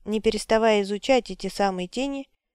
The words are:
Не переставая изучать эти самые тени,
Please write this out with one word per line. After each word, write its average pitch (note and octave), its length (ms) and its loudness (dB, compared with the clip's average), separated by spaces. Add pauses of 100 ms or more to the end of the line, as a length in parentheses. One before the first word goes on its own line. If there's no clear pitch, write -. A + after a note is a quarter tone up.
Не G#3 160 -2
переставая G#3+ 640 2
изучать G#3 480 0
эти F#3+ 160 -8
самые F#3 400 -2
тени, C4+ 420 -6 (260)